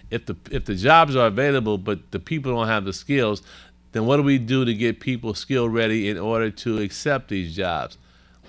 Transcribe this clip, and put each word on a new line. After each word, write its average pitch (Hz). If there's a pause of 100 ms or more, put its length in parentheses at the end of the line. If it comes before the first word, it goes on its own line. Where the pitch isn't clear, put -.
(100)
If 117
the, 92 (140)
if 135
the 107
jobs 143
are 123
available, 113
but 98
the 98
people 135
don't 113
have 107
the 95
skills, 110 (500)
then 110
what 135
do 147
we 139
do 127
to 117
get 113
people 117
skill 120
ready 110
in 101
order 110
to 110
accept -
these 87
jobs? 85 (520)